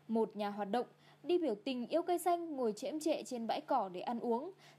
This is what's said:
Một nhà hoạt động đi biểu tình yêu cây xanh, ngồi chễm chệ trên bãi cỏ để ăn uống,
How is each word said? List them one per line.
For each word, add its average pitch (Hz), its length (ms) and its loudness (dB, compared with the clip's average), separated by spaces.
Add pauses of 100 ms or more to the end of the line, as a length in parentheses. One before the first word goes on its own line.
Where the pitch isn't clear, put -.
Một 220 280 2
nhà 208 140 -2
hoạt 202 220 -4
động 233 140 2 (380)
đi 339 140 2
biểu 269 180 2
tình 247 320 -4
yêu 320 140 4
cây 339 180 2
xanh, 339 360 0
ngồi 233 180 2
chễm 277 260 -4
chệ 302 240 0
trên 226 240 -6
bãi 277 140 0
cỏ 233 280 2
để 175 120 -8
ăn 233 180 -4
uống, 247 320 -2 (280)